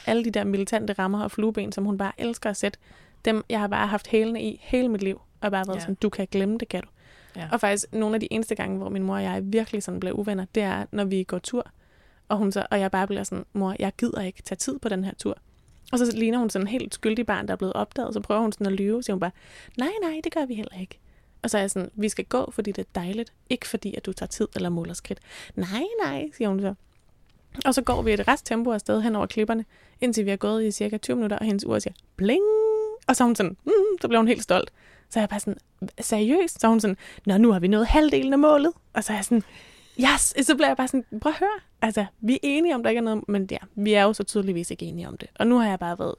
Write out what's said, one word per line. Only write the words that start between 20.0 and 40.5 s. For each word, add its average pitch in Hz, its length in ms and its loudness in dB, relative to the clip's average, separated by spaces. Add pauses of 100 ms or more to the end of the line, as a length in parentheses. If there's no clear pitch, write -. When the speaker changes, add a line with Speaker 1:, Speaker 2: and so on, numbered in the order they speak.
Speaker 1:
nej, 320 220 -4
det 320 80 -4
gør 302 140 0
vi 247 80 -8
heller 196 260 -8
ikke." - 180 -12 (440)
Og 233 80 -4
så - 80 2
er 196 40 2
jeg 196 80 -2
sådan, 185 240 -4
"Vi 214 140 0
skal 190 160 -4
gå, - 260 -2
fordi 208 220 -4
det 196 140 -6
er - 20 -20 (120)
dejligt, 202 320 -6 (180)
ikke 254 180 -2
fordi, 202 280 -4
at - 100 -10
du 190 60 -4
tager 202 160 -8
tid - 280 -2
eller 180 120 -2
måler 170 260 -4
skridt." - 240 -10 (380)
"Nej, 190 280 -2 (200)
nej," 285 300 -4
siger 220 140 0
hun 196 120 0
så. 196 140 -2 (920)
Og 262 100 4
så 262 80 2
går 247 200 0
vi 226 100 2
et 202 160 2
rest 269 180 2
tempo 233 260 0
afsted 214 300 0
hen 220 140 0
over 196 100 0
klipperne, 220 380 0 (360)
indtil 220 240 2
vi 196 60 0
er 196 60 2
gået 220 300 0
i 208 40 2
cirka 208 280 -4
tyve 247 180 -2
minutter, 214 220 0
og 220 80 -2
hendes 208 200 0
ur 110 120 2
siger, 202 160 -4 (220)
"Bling!" 240 260 4 (640)
Og 262 100 4
så 254 80 4
er - 20 8
hun 233 100 4
sådan, 185 280 -2
mm, - 80 2 (280)
så - 80 -2
bliver 233 120 4
hun 226 80 6
helt 233 140 2
stolt. - 300 2 (380)
Så - 80 -2
er 214 40 2
jeg 208 60 0
bare 208 120 -6
sådan, - 160 -4 (440)
"Seriøst?" 240 600 2
Så 226 60 4
er - 20 8
hun 226 120 6
sådan, 202 160 2 (300)
"Nå, 196 120 6
nu 233 140 10
har 185 80 4
vi 175 80 4
nået 214 180 4
halvdelen 277 460 6
af 277 60 6
målet." 302 340 6 (200)
Og 220 120 -2
så 214 80 -4
er 208 40 -2
jeg 202 80 -4
sådan, 226 180 4 (580)
"Yes!" 277 340 4 (120)
Så 311 80 6